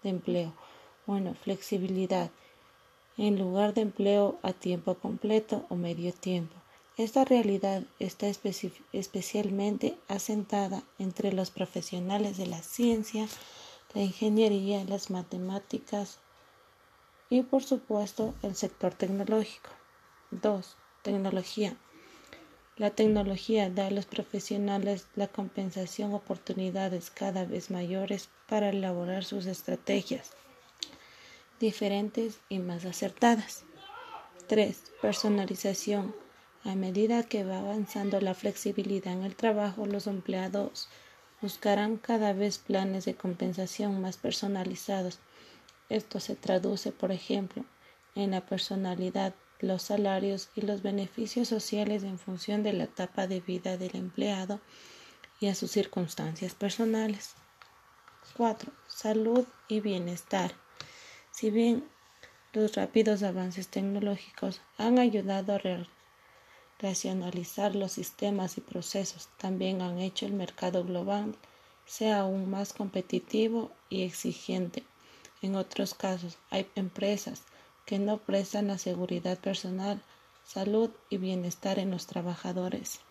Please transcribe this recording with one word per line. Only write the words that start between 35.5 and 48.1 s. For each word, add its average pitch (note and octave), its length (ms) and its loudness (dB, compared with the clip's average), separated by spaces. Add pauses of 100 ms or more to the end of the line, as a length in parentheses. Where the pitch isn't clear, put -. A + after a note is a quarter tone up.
A G3 100 -4
medida G3+ 480 2
que A3 220 -2
va F#3 140 -2
avanzando G3+ 600 -2
la F#3 140 2
flexibilidad G3 800 -2
en F#3 120 -2
el G3 120 -4
trabajo, G#3 480 2
los G3+ 220 -2
empleados F#3+ 840 -4 (540)
buscarán G#3 560 2
cada A3 340 2
vez G3+ 260 0
planes F#3+ 460 0
de F#3 100 0
compensación F#3 840 -2
más F#3 160 -4
personalizados. F#3 1000 -2 (720)
Esto G#3+ 280 -2
se - 160 -4
traduce, F#3+ 580 0
por F#3+ 200 0
ejemplo, G3 520 -2 (500)